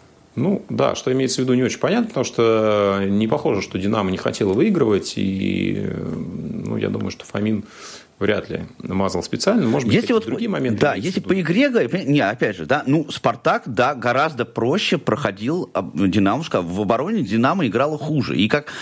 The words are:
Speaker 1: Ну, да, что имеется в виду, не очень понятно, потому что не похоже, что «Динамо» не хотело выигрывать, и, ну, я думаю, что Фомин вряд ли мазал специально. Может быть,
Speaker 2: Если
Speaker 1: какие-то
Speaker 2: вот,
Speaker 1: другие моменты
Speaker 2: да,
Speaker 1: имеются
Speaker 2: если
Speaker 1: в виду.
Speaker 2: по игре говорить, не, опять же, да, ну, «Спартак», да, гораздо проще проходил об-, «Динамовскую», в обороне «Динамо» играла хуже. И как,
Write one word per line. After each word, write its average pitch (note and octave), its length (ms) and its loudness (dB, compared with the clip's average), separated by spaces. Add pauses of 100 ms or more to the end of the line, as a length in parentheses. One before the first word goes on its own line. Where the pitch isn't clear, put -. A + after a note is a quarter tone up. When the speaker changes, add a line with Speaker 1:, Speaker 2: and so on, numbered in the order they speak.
(360)
Speaker 1:
Ну, E3 340 0
да, - 260 0
что - 160 -2
имеется C3 300 0
в - 20 0
виду, B2+ 100 2
не B2+ 100 4
очень G#2+ 160 0
понятно, D#3+ 280 2
потому C#3 160 -2
что G#2+ 840 2
не G#2 200 2
похоже, A#2+ 340 0
что - 160 -6
«Динамо» G2+ 320 0
не F#2 80 0
хотело G#2 360 0
выигрывать, C3 640 2
и, F#2+ 680 -2 (800)
ну, - 120 -4
я G#2 120 -2
думаю, G2+ 220 -4
что - 140 -14
Фомин G#2+ 400 -4 (520)
вряд G2+ 340 0
ли E2+ 140 -6 (180)
мазал F#2 400 0
специально. G3+ 420 2
Может B2 220 2
быть, G#2+ 80 4
Speaker 2:
Если A#3+ 140 2
Speaker 1:
какие-то A3+ 160 2
Speaker 2:
вот, - 40 -6
Speaker 1:
другие A#3 180 -2
моменты C3+ 320 0
Speaker 2:
да, C#3+ 120 4
Speaker 1:
имеются G#2 160 -4
Speaker 2:
если F#3 140 -2
Speaker 1:
в - 20 -4
виду. - 60 -2
Speaker 2:
по F#3+ 120 2
игре F#3 280 2
говорить, F#3 380 0
не, C#3+ 120 4
опять A2 360 0
же, D#2+ 120 -8
да, C#3 180 2
ну, C#3+ 240 2
«Спартак», D#3+ 560 0
да, B2+ 300 0
гораздо B2 500 0
проще C#3+ 540 0
проходил A2 720 -2
об-, F2+ 220 -4 (120)
«Динамовскую», G2+ 540 0
в F2 200 -4
обороне C3+ 420 0
«Динамо» B2+ 420 2
играла C#3 320 0
хуже. C3+ 400 -2
И G2 100 4
как, D3 200 0 (140)